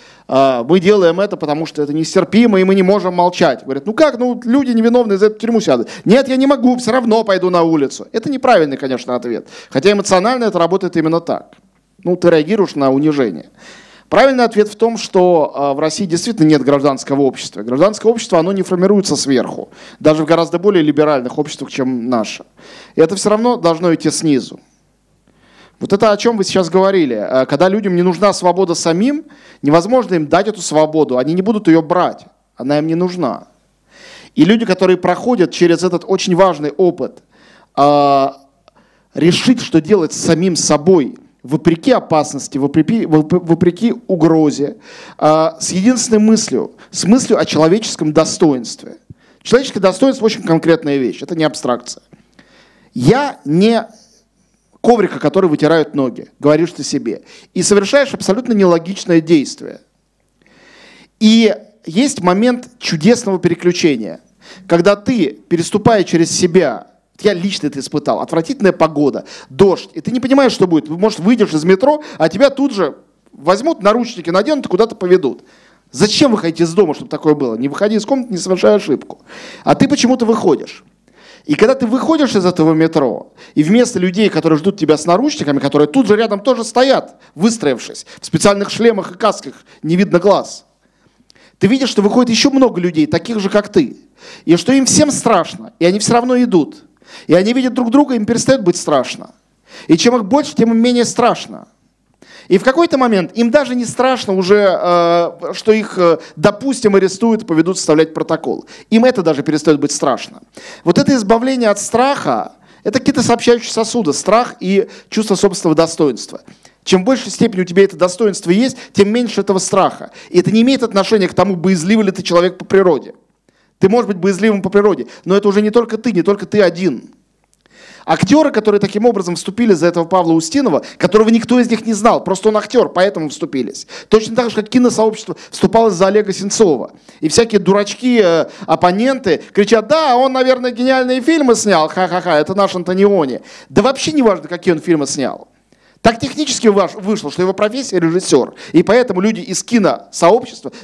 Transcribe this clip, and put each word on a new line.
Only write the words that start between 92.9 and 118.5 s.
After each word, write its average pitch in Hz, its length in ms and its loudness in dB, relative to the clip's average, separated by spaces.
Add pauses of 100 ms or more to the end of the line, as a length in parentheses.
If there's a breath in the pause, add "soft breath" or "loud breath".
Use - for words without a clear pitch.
таких 175 320 -4
же, 190 100 -2
как 208 200 0
ты, 143 280 0 (480 loud breath)
и 160 120 4
что 170 160 -2
им 269 120 2
всем 294 240 2
страшно, 180 720 -2
и 165 60 2
они 185 120 2
всё 208 160 -2
равно 247 300 2
идут. 185 400 0 (440 loud breath)
И - 60 2
они 196 200 4
видят 254 200 -2
друг 247 160 -2
друга, 277 260 4
им 208 100 -2
перестаёт 240 380 0
быть 175 120 2
страшно. - 560 -4 (560 loud breath)
И 170 100 4
чем 240 200 2
их 220 80 -6
больше, 202 280 -2
тем 226 180 2
им 226 60 2
менее 240 280 2
страшно. 220 640 -4 (800 loud breath)
И 185 80 6
в 185 60 -8
какой-то 330 340 0
момент 220 360 0
им 233 160 0
даже 254 260 0
не 247 100 -4
страшно 254 480 -2
уже, 190 480 2
э, 170 720 0
что 202 180 0
их, 214 260 -2
э, 170 200 4 (180 loud breath)
допустим, 202 600 0
арестуют 208 480 0
и - 20 -20
поведут 165 320 0
составлять 156 360 2
протокол. 156 520 -6 (240 loud breath)
Им 226 140 4
это 247 180 2
даже 156 200 0
перестаёт 151 380 0
быть 139 120 -4
страшно. - 500 -4 (420 loud breath)
Вот 175 140 0
это 285 180 2
избавление 233 540 0
от 202 100 -2
страха — 233 720 -2 (300 soft breath)
это 226 160 -2
какие-то 254 240 -2
сообщающие 233 480 0
сосуды, 220 420 -2
страх 220 480 0
и 190 260 0 (220 loud breath)
чувство 214 260 -2
собственного 175 400 0
достоинства. 160 640 -2 (420 soft breath)
Чем 185 180 2
в 185 40 -6
большей 233 260 -2
степени 202 300 -2
у 180 40 -4
тебя 180 180 2
это 190 140 -2
достоинство 180 540 -2